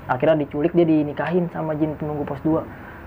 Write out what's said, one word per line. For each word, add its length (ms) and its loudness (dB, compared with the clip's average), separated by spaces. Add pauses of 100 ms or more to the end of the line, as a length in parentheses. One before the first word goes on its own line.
Akhirnya 320 4
diculik, 320 0
dia 140 6
dinikahin 640 2
sama 240 -4
jin 220 -2
penunggu 260 -4
pos 180 -6
dua. 220 2 (440)